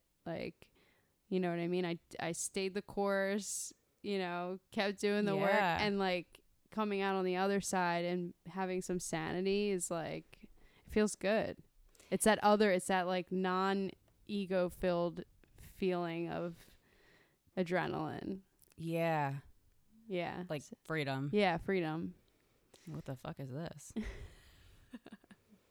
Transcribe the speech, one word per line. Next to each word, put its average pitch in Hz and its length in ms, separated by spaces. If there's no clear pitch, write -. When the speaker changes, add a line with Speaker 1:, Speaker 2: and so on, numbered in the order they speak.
Speaker 1:
Like, - 420
you 185 120
know 180 80
what 170 100
I 170 80
mean? 180 180
I, 170 120
I - 120
stayed 190 440
the 202 60
course, 196 920
you 202 160
know, 180 400
kept 202 300
doing 208 240
the - 100
work, 196 160
Speaker 2:
Yeah. 185 300
Speaker 1:
and, 202 180
like, 180 280
coming 208 300
out 196 140
on 190 100
the 180 120
other 196 240
side 175 440
and 175 280
having 185 320
some 180 180
sanity 185 720
is, 185 180
like, 160 360
it - 480
feels 214 240
good. 202 420
It's 196 140
that 214 180
other, 208 280
it's 180 160
that, 185 200
like, 185 240
non-ego 190 1400
filled 175 540
feeling 170 520
of 165 240
adrenaline. 175 840
Speaker 2:
Yeah. 160 580
Speaker 1:
Yeah. 175 420
Speaker 2:
Like, 147 120
Speaker 1:
S- - 120
Speaker 2:
freedom. 139 480
Speaker 1:
Yeah, 190 240
freedom. 175 560
Speaker 2:
What 156 180
the 135 100
fuck - 240
is 135 100
this? 151 480
Speaker 1:
<laughs> 214 60